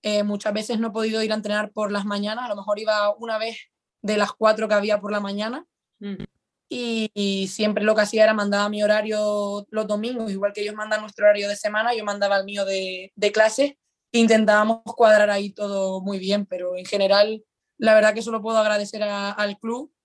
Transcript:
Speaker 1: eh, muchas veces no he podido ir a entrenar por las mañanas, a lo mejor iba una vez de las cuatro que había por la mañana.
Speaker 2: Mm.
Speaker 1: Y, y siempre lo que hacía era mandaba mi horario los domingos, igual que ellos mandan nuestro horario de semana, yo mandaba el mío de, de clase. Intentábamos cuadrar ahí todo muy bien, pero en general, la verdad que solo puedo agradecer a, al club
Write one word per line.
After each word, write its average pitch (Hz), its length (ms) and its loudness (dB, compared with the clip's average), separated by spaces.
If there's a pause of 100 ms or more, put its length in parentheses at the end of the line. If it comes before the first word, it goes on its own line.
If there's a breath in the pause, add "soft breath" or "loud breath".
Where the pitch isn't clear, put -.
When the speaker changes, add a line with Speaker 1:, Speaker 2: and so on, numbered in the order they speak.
Speaker 1:
eh, 208 200 0
muchas 208 300 -2
veces 220 260 -4
no 226 100 -2
he - 20 -10
podido 220 320 -2
ir 214 80 -2
a 214 40 0
entrenar 208 360 -4
por 214 200 -4
las 202 140 -4
mañanas, 208 400 -4
a 240 40 -10
lo 208 60 -4
mejor 208 240 -4
iba 208 360 0
una 220 220 -6
vez 220 200 -6 (440)
de 208 160 -2
las 202 160 0
cuatro 214 340 2
que 214 60 2
había 208 260 2
por 202 120 -8
la 208 100 -2
mañana. 208 440 -6 (340)
Speaker 2:
Mm. 202 240 -10 (460)
Speaker 1:
Y, 233 440 -4
y 196 360 -2
siempre 208 340 -2
lo 214 120 4
que 214 60 2
hacía 214 220 4
era 220 100 6
mandaba 202 340 0
mi 208 160 -4
horario 208 840 0
los 214 180 -4
domingos, 220 440 -4
igual 202 220 -4
que 208 80 -8
ellos 208 140 -6
mandan 214 260 -4
nuestro 208 240 -2
horario 208 220 6
de 202 80 -2
semana, 214 380 -2
yo 214 100 -4
mandaba 202 340 0
el 196 80 -2
mío 202 200 -4
de, 190 500 -6
de 208 160 0
clase. 220 460 2 (340)
Intentábamos 220 720 4
cuadrar 214 460 6
ahí 202 220 -2
todo 196 500 -4
muy 196 180 -4
bien, 196 260 -2
pero 180 300 -6
en 180 100 -10
general, 202 580 2 (340)
la 220 160 4
verdad 214 200 6
que 226 80 -4
solo 226 200 -4
puedo 220 160 0
agradecer 214 460 0
a, 202 280 -4
al 202 260 -4
club 247 340 -8 (140)